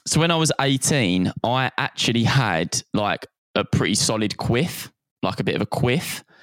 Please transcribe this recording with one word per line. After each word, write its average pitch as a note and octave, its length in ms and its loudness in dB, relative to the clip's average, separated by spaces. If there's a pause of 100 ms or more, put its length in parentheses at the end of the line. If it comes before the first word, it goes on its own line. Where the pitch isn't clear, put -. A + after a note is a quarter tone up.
So - 140 2
when E3+ 100 4
I E3 60 2
was D#3+ 140 2 (100)
eighteen, B2+ 720 2 (120)
I B2+ 340 0
actually A#2 460 0
had, G#2 580 0 (120)
like, G2+ 320 -2 (280)
a G#2 100 0
pretty F#2+ 300 0
solid G#2+ 420 -2
quiff, - 540 -2 (320)
like, F#2 180 -2
a - 40 -4
bit E2 100 0
of - 80 -2
a G2+ 40 -2
quiff, - 580 -2 (180)